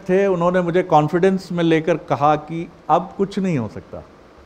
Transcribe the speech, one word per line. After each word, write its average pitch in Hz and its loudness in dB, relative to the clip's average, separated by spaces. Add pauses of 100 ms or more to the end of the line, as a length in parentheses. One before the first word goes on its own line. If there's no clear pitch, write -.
थे, 190 2
उन्होंने 180 0
मुझे 175 0
confidence 180 2
में 175 -2
लेकर 160 2 (120)
कहा 147 2
कि 160 -8 (220)
अब 175 0
कुछ 196 -4
नहीं 185 -2
हो 113 -4
सकता। 87 -14 (420)